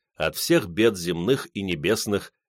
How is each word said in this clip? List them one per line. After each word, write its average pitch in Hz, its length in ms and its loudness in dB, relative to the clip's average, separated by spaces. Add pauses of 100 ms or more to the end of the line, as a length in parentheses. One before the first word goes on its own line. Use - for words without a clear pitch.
(160)
от 78 200 -2
всех 165 320 2
бед 98 300 2
земных 87 560 -2
и 101 80 -6
небесных, 95 720 -2 (160)